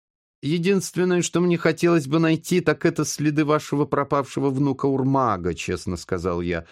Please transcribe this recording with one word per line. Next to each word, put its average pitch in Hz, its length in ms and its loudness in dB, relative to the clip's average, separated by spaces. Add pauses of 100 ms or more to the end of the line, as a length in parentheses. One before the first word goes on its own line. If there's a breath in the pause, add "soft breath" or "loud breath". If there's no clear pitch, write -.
(420)
«Единственное, 175 800 0
что 165 180 -2
мне 175 180 2
хотелось 165 500 2
бы 156 120 2
найти, 160 400 2
так 156 260 0
это 165 200 0
следы 147 400 -2
вашего 147 400 0
пропавшего 139 640 -2
внука 135 380 0
Урмага», 127 640 0
честно 90 420 -6
сказал 87 460 -4
я 85 300 -4